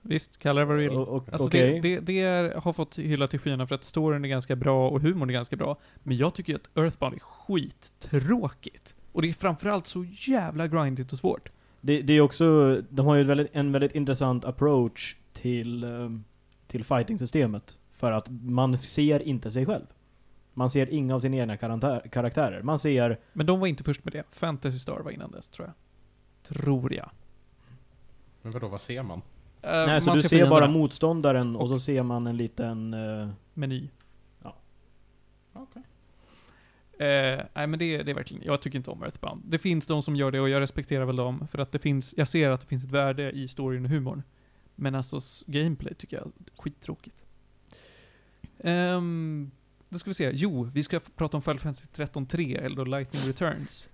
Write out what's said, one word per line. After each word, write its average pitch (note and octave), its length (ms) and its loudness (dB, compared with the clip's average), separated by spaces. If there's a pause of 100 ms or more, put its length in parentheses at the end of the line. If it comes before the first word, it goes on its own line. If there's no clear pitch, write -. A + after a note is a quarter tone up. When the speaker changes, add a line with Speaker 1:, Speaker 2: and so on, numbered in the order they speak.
Speaker 1:
Visst, D3 360 -4
kalla C#3+ 220 2
det D3 60 4
vad D3 120 0
du D3 40 2
vill. C#3 160 0
Speaker 2:
O-, C3 40 0
o-, C3 300 -4
Speaker 1:
Alltså, - 160 0
Speaker 2:
okej. D#3+ 320 4
Speaker 1:
det, F3 160 2
det, - 40 -6
det F#3 220 -2
är, F3+ 340 0
har D#3+ 180 -2
fått - 240 -6
hylla D3 300 0
till C#3 120 -4
skyarna C3 280 -2
för C3+ 80 -2
att - 80 -10
storyn D3+ 420 0
är C3+ 40 -4
ganska C3 260 0
bra C3 340 4
och C#3+ 120 2
humorn D#3 280 2
är B2 40 0
ganska A#2+ 220 -2
bra. A#2+ 220 -2 (260)
Men C3 140 0
jag D3+ 180 2
tycker D#3+ 180 -6
ju - 20 -2
att - 220 -8
Earthbound D#3+ 380 0
är - 40 -14
skittråkigt. - 1800 -4 (160)
Och E3+ 100 0
det E3 80 4
är E3 40 -2
framförallt F#3+ 540 0
så F3+ 180 -6 (220)
jävla E3 400 0
grindigt C#3 440 0
och C3 60 -6
svårt. - 340 -2 (300)
Speaker 2:
Det, D3 200 4
det C#3+ 120 4
är D3+ 80 10
också, D3 540 8 (140)
de C3+ 160 2
har D3 100 8
ju C#3+ 60 8
ett C3+ 60 4
väldigt, C#3+ 260 2
en C#3+ 180 2
väldigt C#3 240 2
intressant C3 500 0
approach C3 680 2 (180)
till, A#2+ 500 -4
ehm, A#2 400 -8 (440)
till A2 160 -6
fighting-systemet. B2 960 0 (140)
För A#2+ 200 -2
att A2 180 -2
man B2+ 480 0
ser D3 440 2
inte A#2+ 300 -4
sig B2+ 140 0
själv. G#3 200 -2 (680)
Man B2+ 160 0
ser C3 240 2
inga C3 220 0
av B2+ 40 0
sina C3+ 180 0
egna A2 200 -2
karantär-, A#2 520 -2
karaktärer. A#2+ 520 0
Man C#3+ 180 0
ser A#2+ 400 2 (140)
Speaker 1:
Men D3+ 120 -2
de F#3 140 4
var F#3 80 0
inte D3 160 -4
först - 220 -4
med - 80 -8
det. D3 180 -10
Fantasy C#3 480 -4
Star - 200 -8
var D#3 120 -10
innan - 200 -14
dess, - 160 -20
tror E3+ 200 -14
jag. E3 80 -18 (840)
Tror C3+ 360 0
jag. - 160 -8 (1400)
Speaker 3:
Men A2+ 80 -10
vadå, A#2 140 -6
vad G2 140 -8
ser B2+ 220 -8
man? F#2 180 -8 (400)
Speaker 1:
Eh, D#3 100 -6
Speaker 2:
Nej, D#3+ 300 4
så F3 80 4
Speaker 1:
man F3 60 6
Speaker 2:
du D#3 60 6
Speaker 1:
ser D#3 80 2
Speaker 2:
ser E3 80 8
bara D#3 240 10
Speaker 1:
fienderna. C#3+ 60 8 (120)
Speaker 2:
motståndaren C#3+ 760 2
och A2 60 -4
Speaker 1:
Och B2 80 2
Speaker 2:
så C3 100 0
ser C3 240 0
man A#2+ 240 -2
en A#2+ 100 -2
liten, A2+ 560 -4
eh, G#2+ 360 -6 (240)
Speaker 1:
meny. C3+ 360 -6 (540)
Speaker 2:
Ja. - 120 -18 (960)
Speaker 3:
Okej. C4 280 -20 (1300)
Speaker 1:
Eh, C3+ 460 0
nej, D3 140 -4
men D#3+ 120 -4
det, D#3+ 240 -2
det C#3+ 80 -4
är C#3+ 40 -4
verkligen, - 300 -10
jag C#3+ 160 0
tycker C3+ 160 -8
inte B2+ 140 -8
om - 120 -12
Earthbound. - 420 -10
Det E3 140 -2
finns E3 260 0
de D3+ 180 0
som D3+ 120 -2
gör C#3 160 0
det C3+ 80 0
och C3+ 100 2
jag C#3 120 2
respekterar C3+ 440 -2
väl B2+ 100 -2
dem, B2+ 360 -4
för C#3+ 80 -6
att C3+ 120 -4
det D3 80 -2
finns, C#3 380 0
jag D3 100 2
ser D3+ 220 4
att C3 120 0
det - 60 -20
finns C3 160 -4
ett C3 80 -10
värde C#3 400 0
i C3+ 160 -8
storyn B2+ 380 -4
och B2+ 60 -2
humorn. C#3 320 -2 (520)
Men C#3 200 -4
alltså, C3+ 220 -6
s-, - 300 -12
gameplay D3+ 480 -2
tycker - 220 -14
jag - 80 -10
är - 60 -14 (300)
skittråkigt. - 540 -12 (1500)
Ehm, E3+ 880 -2 (380)
då F3 100 -12
ska - 100 -10
vi F#3+ 40 -6
se. C3 200 -2
Jo, C#3+ 300 -2
vi C#3 200 -2
ska E3+ 140 -4
f-, - 180 -8
prata D#3 220 -4
om C#3 60 -4
Final C#3+ 160 -2
Fantasy D3 280 -10
tretton C#3+ 380 -8
tre, D3 320 -4
eller C3 180 -6
då C3 80 -4
Lightning C3+ 380 -6
Returns. C#3 720 -6